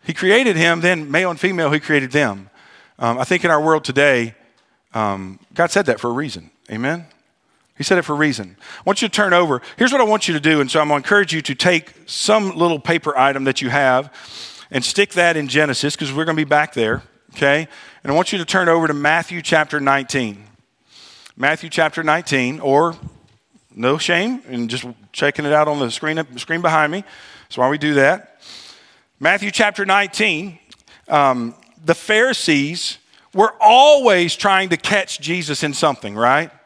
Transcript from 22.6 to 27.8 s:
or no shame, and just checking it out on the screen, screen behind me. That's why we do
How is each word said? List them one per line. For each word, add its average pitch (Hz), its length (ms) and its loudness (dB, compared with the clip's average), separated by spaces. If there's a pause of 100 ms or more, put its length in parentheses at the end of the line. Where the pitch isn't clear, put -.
or 151 340 2 (800)
no 127 220 0
shame, 202 500 -2
and 120 220 -6
just 123 160 -8 (260)
checking 143 320 -4
it 147 80 -2
out 151 160 2
on 147 120 -4
the 120 120 -2
screen, 156 340 -6 (120)
screen 165 240 -6
behind 156 280 2
me. 196 140 -6 (400)
That's - 140 -14
why 127 100 2
we 147 100 0
do 147 180 0